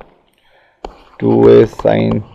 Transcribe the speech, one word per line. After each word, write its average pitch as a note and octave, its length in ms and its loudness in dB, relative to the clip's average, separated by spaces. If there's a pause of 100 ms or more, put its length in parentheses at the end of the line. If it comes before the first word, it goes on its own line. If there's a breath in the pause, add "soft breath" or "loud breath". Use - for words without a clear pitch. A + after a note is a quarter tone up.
(1200 loud breath)
ଟୁ A#2 120 -4 (200)
ଏ - 160 6
sin, A1+ 560 -4 (120)